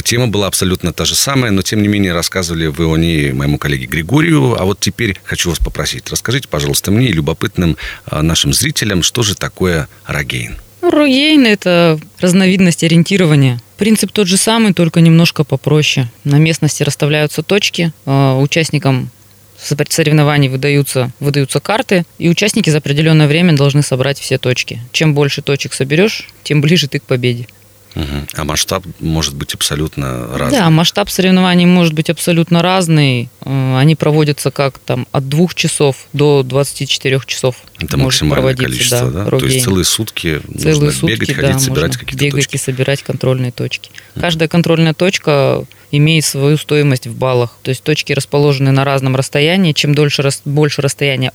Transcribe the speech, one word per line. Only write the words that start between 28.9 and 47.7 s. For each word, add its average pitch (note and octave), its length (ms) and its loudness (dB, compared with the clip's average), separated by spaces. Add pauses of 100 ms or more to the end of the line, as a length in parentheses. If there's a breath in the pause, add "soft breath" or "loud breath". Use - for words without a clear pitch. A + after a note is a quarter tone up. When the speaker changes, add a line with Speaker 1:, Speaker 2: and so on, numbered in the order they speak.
Speaker 1:
может D#2+ 340 -2
быть C#2+ 220 -8
абсолютно C#2+ 840 -6
разный? C#3+ 220 0
Speaker 2:
Да, E3+ 100 2
масштаб E3+ 400 0
соревнований F#3 560 2
может F3 280 4
быть D#3+ 180 -2
абсолютно E3+ 500 0
разный. D#3 680 2 (120)
Э, C3 380 -2
они D3+ 160 4
проводятся D3+ 560 0
как C#3 260 -4
там B2 340 -6
от C3+ 160 -2
двух D#3 280 0
часов D3 400 0 (180)
до C#3+ 300 2
двадцати C3+ 420 -4
четырёх C3+ 400 -2
часов - 300 -4 (240)
Speaker 1:
Это - 180 -6
Speaker 2:
может C3 240 0
Speaker 1:
максимальное C#3 320 2
Speaker 2:
проводиться, B2+ 120 -2
Speaker 1:
количество, B2 460 -2
Speaker 2:
да, G2 120 -4
Speaker 1:
да? G#2+ 80 -4
То C3+ 60 2
есть C3 100 0
Speaker 2:
рогейн. B2+ 160 0
Speaker 1:
целые F#2+ 220 2
сутки - 560 -4 (140)
Speaker 2:
Целые D#3 200 0
Speaker 1:
нужно D3 160 2
Speaker 2:
сутки, E3 240 0
Speaker 1:
бегать, D3 200 -2
Speaker 2:
да, C#3 120 0
Speaker 1:
ходить, C3+ 160 2
собирать C3 240 0
Speaker 2:
можно B2+ 120 -6
Speaker 1:
какие-то C3+ 260 -4
Speaker 2:
бегать C#3 180 0
Speaker 1:
точки. - 120 -6
Speaker 2:
и C3+ 40 -4
собирать C3 420 -2
контрольные C3 500 -2
точки. - 380 -8 (240 loud breath)
Speaker 1:
Мгм. - 80 -10
Speaker 2:
Каждая E3 260 0
контрольная E3 460 2
точка C#3 720 0 (260 loud breath)
имеет D3+ 340 2
свою C#3+ 320 0
стоимость D3 500 0
в A2+ 80 -10
баллах. B2 480 0
То C3 60 -6
есть C3 120 -4